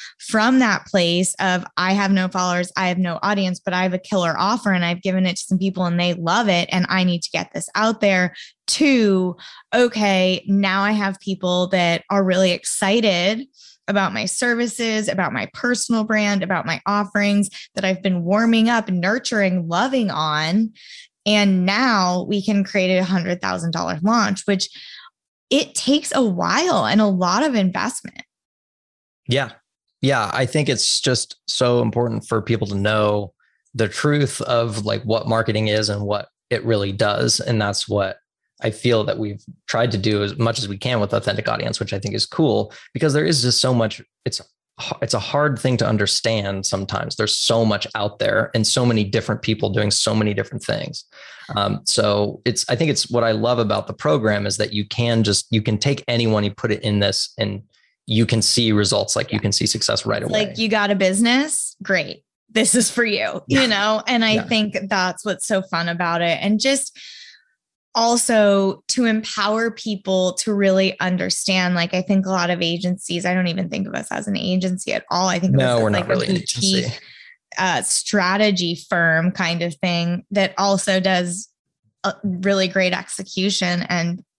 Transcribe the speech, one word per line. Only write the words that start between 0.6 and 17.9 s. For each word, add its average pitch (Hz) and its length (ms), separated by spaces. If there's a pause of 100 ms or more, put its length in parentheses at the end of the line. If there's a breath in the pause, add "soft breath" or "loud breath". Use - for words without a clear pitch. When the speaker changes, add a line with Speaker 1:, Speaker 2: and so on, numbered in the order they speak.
Speaker 1:
place 175 540
of, 180 240 (140)
"I 185 160
have 196 180
no 185 160
followers, 180 480
I 185 140
have 180 80
no 180 260
audience, 190 380
but 180 120
I 185 100
have 185 100
a 185 60
killer 175 380
offer 208 360
and 180 100
I've 175 180
given 185 240
it 175 120
to - 80
some 185 120
people 185 280
and 175 120
they 175 160
love 180 360
it. 175 240
And 180 160
I 185 160
need 175 180
to - 80
get 175 220
this 185 200
out 220 280
there," 185 340 (320 loud breath)
to, 202 720 (360 loud breath)
"Okay, 202 760
now 196 340
I 208 100
have 196 300
people 180 460
that 175 420
are 196 120
really 185 300
excited 208 960 (400 loud breath)
about 196 260
my 220 120
services, 226 800
about 185 240
my - 220
personal 240 500
brand, 208 400
about 180 220
my 160 200
offerings 202 640 (260 loud breath)
that 196 100
I've 190 180